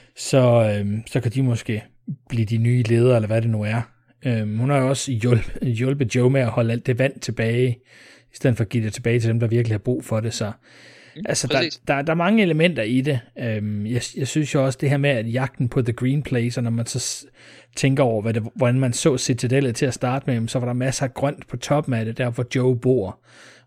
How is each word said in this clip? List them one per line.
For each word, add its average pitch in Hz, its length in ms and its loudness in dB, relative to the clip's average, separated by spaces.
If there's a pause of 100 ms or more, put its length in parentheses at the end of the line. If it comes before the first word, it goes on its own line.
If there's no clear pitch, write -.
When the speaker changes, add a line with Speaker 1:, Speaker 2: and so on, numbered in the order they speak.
(160)
Speaker 1:
så, 120 640 4
øhm, 104 300 -4
så - 120 -2
kan 113 120 -2
de 135 120 0
måske 113 400 -2 (460)
blive 113 160 0
de 113 120 -2
nye 120 260 2
ledere, 120 320 4
eller 107 120 2
hvad 113 140 2
det 113 80 0
nu 107 140 0
er. 110 180 -2 (440)
Øhm, 110 320 -2
hun 127 120 0
har 143 80 2
jo 131 120 2
også 139 220 -2
hjulp-, 123 540 0
hjulpet 127 500 -2
Joe 127 140 4
med 135 120 2
at 120 80 0
holde 117 240 0
alt 120 120 -4
det 123 140 0
vand 135 200 0
tilbage, 117 500 0 (640)
i - 20 -20
stedet 127 220 0
for 120 60 0
at 98 60 -2
give 117 140 0
det 107 100 -4
tilbage 120 260 0
til 113 100 0
dem, 113 100 2
der 117 80 0
virkelig 113 260 0
har 101 60 -2
brug 123 260 -4
for 110 140 -2
det, 113 140 -4
så 104 180 -6 (640)
Speaker 2:
Mm, 165 140 -12
Speaker 1:
altså, 117 180 -2
der, 151 100 0
Speaker 2:
præcis. 160 300 -2
Speaker 1:
der, 139 140 0
der 151 100 -2
er 156 60 2
mange 202 260 4
elementer 160 400 2
i 127 180 2
det. 135 180 0 (200)
Øhm, 107 480 -4
jeg, 120 140 -2 (160)
jeg 123 100 -2
synes 151 260 -2
jo 135 120 2
også, 131 160 -2
det 143 80 2
her 143 80 2
med, 143 120 2
at 117 240 0
jagten 127 360 -2
på 135 120 0
The 117 120 0
Green 131 300 0
Place, 120 360 -2
og 120 40 -2
når 117 80 -2
man 117 140 -2
så 127 140 -6
s-, - 260 -8 (500)
tænker 135 280 2
over, 113 180 2
hvad 113 120 -2
det, 110 100 0 (120)
hvordan 127 240 2
man 123 140 0
så 139 240 2
Citadellet 127 580 0
til 147 100 -2
at 123 80 -2
starte 131 340 -4
med, 131 60 0
jamen, 117 160 -2
så 135 100 -2
var 120 60 -2
der 123 80 -4
masser 123 320 -2
af 123 80 -8
grønt - 340 -4
på 123 100 -10
toppen 147 360 -2
af 113 120 -2
det, 113 120 -6
der 123 120 -2
hvor 120 160 -4 (100)
Joe 127 240 2
bor. 117 400 0 (480)